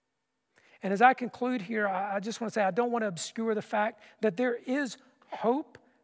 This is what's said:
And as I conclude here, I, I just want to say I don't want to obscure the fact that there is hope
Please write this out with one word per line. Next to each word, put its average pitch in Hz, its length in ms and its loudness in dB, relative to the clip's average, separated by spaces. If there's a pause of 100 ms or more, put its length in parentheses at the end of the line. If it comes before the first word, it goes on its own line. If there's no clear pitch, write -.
(800)
And 196 120 -2
as 196 80 2
I 247 120 10
conclude 247 480 -4
here, 208 260 -2
I, 196 280 -2
I 202 60 -2
just 208 180 -6
want 220 140 -6
to 226 60 0
say 208 40 4
I 190 80 2
don't 240 200 0
want 233 120 0
to 214 60 0
obscure 220 440 -4
the 208 80 -2
fact 214 400 -2 (200)
that 202 160 2
there 247 280 0
is 262 320 -2 (320)
hope - 480 -2 (260)